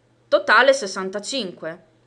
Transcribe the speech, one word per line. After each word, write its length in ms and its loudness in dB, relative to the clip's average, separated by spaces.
totale 460 4
sessantacinque, 1080 -10